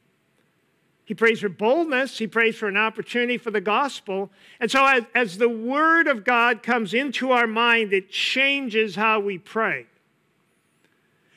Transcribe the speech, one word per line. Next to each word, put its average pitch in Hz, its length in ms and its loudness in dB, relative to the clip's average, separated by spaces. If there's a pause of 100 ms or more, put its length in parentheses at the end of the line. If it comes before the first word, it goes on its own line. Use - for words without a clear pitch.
(1040)
He - 80 -10
prays 226 280 2
for 202 80 -4
boldness. 254 720 0
He 220 100 -4
prays 220 280 0
for 214 120 -4
an 190 80 -4
opportunity 226 600 -2
for 226 140 -8
the 208 100 -2
gospel. 202 680 -4 (300)
And 226 100 -2
so 269 160 4
as, 254 180 4 (100)
as 208 240 -2
the 233 100 4
word 294 580 2
of 240 180 -2
God 240 380 2
comes 226 320 -2
into 262 380 -2
our 240 160 2
mind, 226 440 2
it 190 180 0
changes 262 840 -2
how 220 240 2
we 202 180 -4
pray. 170 500 -4 (1500)